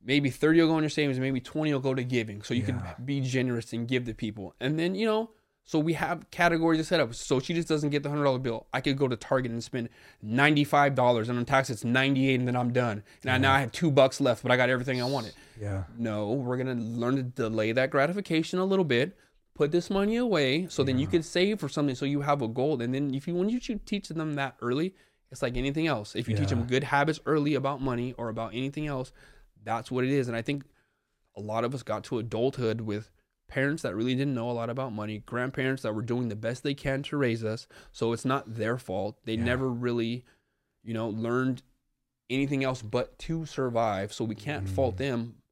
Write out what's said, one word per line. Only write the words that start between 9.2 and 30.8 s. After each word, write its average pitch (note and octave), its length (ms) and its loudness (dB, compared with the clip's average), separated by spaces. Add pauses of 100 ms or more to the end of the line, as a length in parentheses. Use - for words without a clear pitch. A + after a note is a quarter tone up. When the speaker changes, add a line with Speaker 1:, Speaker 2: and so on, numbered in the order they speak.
Speaker 1:
and A#2 100 -4
spend A#2+ 260 -4 (340)
ninety-five C#3+ 720 4
dollars, B2 340 4
and B2 100 0
on A#2+ 60 0
tax C3+ 240 2
it's A#2+ 160 -6
ninety-eight, C3 560 4
and B2 80 0
then B2 80 0
I'm B2 160 0
done. A#2 300 0 (200)
And C3 80 -2
I, B2+ 80 4
now C3+ 120 6
Speaker 2:
Yeah. C#3 60 6
Speaker 1:
I C#3 40 6
have B2+ 120 -4
two E3 180 2
bucks C3+ 300 6
left, B2+ 220 2
but B2 80 0
I B2 60 8
got B2 140 4
everything B2+ 320 0
I - 20 0
wanted. B2+ 300 -2 (260)
Speaker 2:
Yeah. G2 240 -4 (140)
Speaker 1:
No, G#2+ 340 -2
we're B2+ 240 -2
gonna B2+ 180 -2
learn A#2 420 0
to C3+ 60 0
delay A2+ 500 0
that C3 180 2
gratification D#3+ 680 0
a F#3 60 2
little F#3+ 220 4
bit. C3+ 300 2 (380)
Put D3+ 180 2
this F3 180 0
money G3+ 260 2
away F3 520 2
so - 140 -2
then C3 160 2
you C#3 60 2
Speaker 2:
Yeah. - 60 -4
Speaker 1:
can E3+ 120 2
save G3+ 380 0
for D3 80 -4
something, C#3 260 0
so C#3 120 -4
you C#3+ 160 0
have C#3+ 180 2
a A2+ 80 0
goal. B2+ 320 0
And A#2+ 140 -2
then C#3 200 0
if C#3+ 140 -4
you, F3 60 -2
when F#3 160 2
you B3 100 -2
shoot-, G#3+ 240 -6
teach G#3 240 -4
them D#3 280 -4
that C3+ 260 -4
early, C#3+ 320 -2 (360)
it's - 120 -8
like B2 160 -2
anything C#3+ 280 0
else. A2+ 300 -2
If A#2 120 -4
you A2 80 0
teach G2 120 0
them A#2+ 120 0
Speaker 2:
Yeah. - 60 -2
Speaker 1:
good B2+ 180 2
habits C#3+ 420 2
early D3+ 280 2
about C#3 280 -2
money B2 340 -2
or A#2 140 -6
about A2+ 240 -6
anything D3 320 -6
else, C3+ 260 -6 (500)
that's A2 280 -4
what B2+ 140 0
it C3 60 0
is. C3+ 180 2
And B2 80 -4
I A#2 40 -2
think C#3 240 -4 (720)